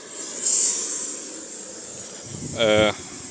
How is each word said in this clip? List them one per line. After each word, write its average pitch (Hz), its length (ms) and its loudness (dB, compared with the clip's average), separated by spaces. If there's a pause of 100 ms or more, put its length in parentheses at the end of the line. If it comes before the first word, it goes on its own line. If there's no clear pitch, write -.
(2500)
Е, 107 320 8 (400)